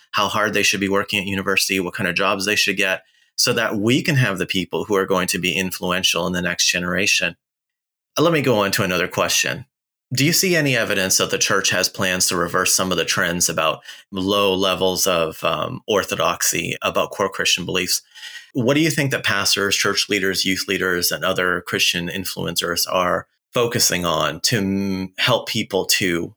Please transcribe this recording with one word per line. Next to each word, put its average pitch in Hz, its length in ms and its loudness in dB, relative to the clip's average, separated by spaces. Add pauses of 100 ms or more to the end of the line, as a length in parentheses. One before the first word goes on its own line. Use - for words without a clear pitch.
(120)
how 101 160 2
hard 107 260 0
they 101 100 2
should 101 160 2
be 98 100 0
working 101 300 0
at 92 80 -4
university, 98 520 0
what 90 140 -4
kind 90 160 -2
of 87 60 -2
jobs 95 300 0
they 104 100 2
should 98 200 0
get, 95 280 0 (340)
so - 160 2
that 113 240 0
we 117 240 2
can 151 140 0
have 107 220 2
the 90 100 -2
people 87 380 -2
who 104 100 0
are 95 100 4
going 92 220 2
to 98 120 -2
be 87 160 0
influential 90 720 -2
in 90 60 -2
the 90 80 -2
next 87 260 0
generation. 90 720 0 (800)
Let 165 160 4
me 151 80 2
go 127 180 4
on 98 120 2
to 104 120 0
another 90 240 0
question. - 580 0 (480)
Do 131 100 2
you 165 100 4
see 180 220 2
any 139 220 2
evidence 98 400 2
that 90 140 0
the 98 60 0
church 98 340 2
has 92 180 2
plans 92 380 0
to 95 100 0
reverse 90 360 2
some 95 180 0
of 85 60 0
the 80 80 2
trends 87 440 0
about 80 320 0 (300)
low 98 420 2
levels 92 540 2
of, 85 360 0
um, 80 440 -2
orthodoxy 85 920 0
about 87 300 -2
core 98 180 -2
Christian 87 360 -2
beliefs? 92 360 -2 (520)
What 131 220 2
do 147 40 2
you 160 120 2
think 139 200 0
that - 140 -4
pastors, 101 500 0
church - 320 0
leaders, 95 380 0
youth 92 220 -2
leaders, 90 440 0
and 80 140 -4
other 90 420 0
Christian 90 400 -2
influencers 87 840 -4
are 90 380 0 (260)
focusing 110 520 0
on 78 360 0
to - 160 0
m-, 98 600 -2
help - 320 0
people 95 360 -2
to 90 520 0